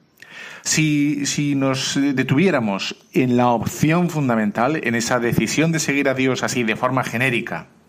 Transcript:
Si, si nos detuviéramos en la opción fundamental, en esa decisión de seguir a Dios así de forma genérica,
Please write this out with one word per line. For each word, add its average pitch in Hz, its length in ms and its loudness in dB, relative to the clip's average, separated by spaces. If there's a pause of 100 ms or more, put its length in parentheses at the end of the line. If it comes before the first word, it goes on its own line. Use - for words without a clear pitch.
(640)
Si, 147 640 0
si 143 260 0
nos 135 460 0 (160)
detuviéramos 131 800 0 (180)
en 127 240 2
la 123 120 4
opción 151 600 0
fundamental, 123 720 0
en 117 120 0
esa 117 240 0
decisión 120 520 0
de 160 60 -2
seguir 139 320 0
a 131 60 0
Dios 131 260 0
así 123 220 -2
de 110 120 0
forma 127 280 0
genérica, 113 640 -4 (220)